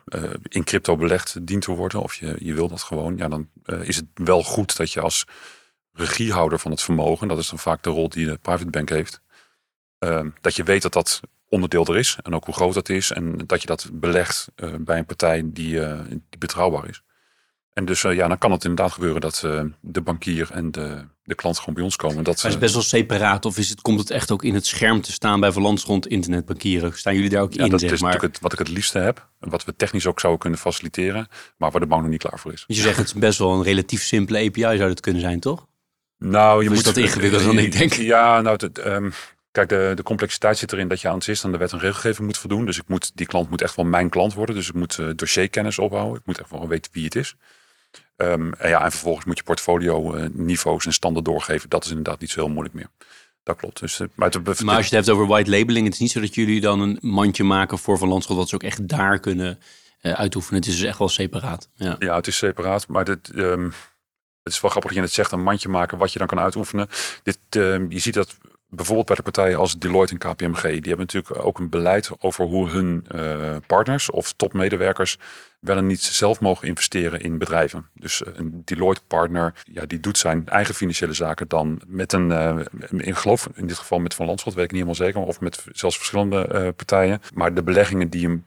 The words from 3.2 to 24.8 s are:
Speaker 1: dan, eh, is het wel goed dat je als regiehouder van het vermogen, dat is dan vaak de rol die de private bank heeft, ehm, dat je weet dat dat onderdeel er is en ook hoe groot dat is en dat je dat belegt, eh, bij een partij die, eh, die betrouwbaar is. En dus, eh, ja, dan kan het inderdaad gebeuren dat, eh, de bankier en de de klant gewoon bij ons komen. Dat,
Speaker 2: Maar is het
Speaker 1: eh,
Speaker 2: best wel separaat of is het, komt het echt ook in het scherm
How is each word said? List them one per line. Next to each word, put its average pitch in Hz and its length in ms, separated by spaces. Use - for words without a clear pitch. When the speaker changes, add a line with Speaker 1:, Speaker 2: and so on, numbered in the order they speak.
Speaker 1:
dan, 78 220
eh, 85 240
is 78 80
het 78 180
wel 87 300
goed - 340
dat 82 140
je - 100
als - 240
regiehouder 82 680
van 80 120
het 78 100
vermogen, 82 460
dat 80 100
is 80 120
dan 82 100
vaak 82 240
de 90 60
rol 80 200
die 80 160
de 78 160
private 87 280
bank 76 200
heeft, 78 320
ehm, 80 300
dat - 140
je 87 80
weet 98 180
dat 90 120
dat - 280
onderdeel 90 360
er 85 120
is - 260
en 85 120
ook 80 100
hoe - 80
groot 92 200
dat 95 160
is 95 220
en 85 340
dat 87 160
je - 60
dat 92 260
belegt, 85 640
eh, 85 140
bij 82 180
een 82 80
partij 82 400
die, 80 400
eh, 76 140
die - 300
betrouwbaar 82 500
is. - 120
En 95 120
dus, 90 180
eh, 92 100
ja, 87 140
dan 90 100
kan 104 140
het 87 120
inderdaad 90 300
gebeuren 82 280
dat, 78 220
eh, 76 200
de 85 200
bankier 82 500
en 85 200
de 73 340
de 82 100
klant 85 240
gewoon - 140
bij 85 100
ons 95 120
komen. 76 200
Dat, 80 100
Speaker 2:
Maar 85 100
is - 80
het 107 100
Speaker 1:
eh, - 60
Speaker 2:
best 113 140
wel 117 100
separaat 104 600
of 104 120
is 104 120
het, 104 120
komt 107 180
het 101 100
echt - 220
ook 101 120
in 117 100
het 98 120
scherm 110 360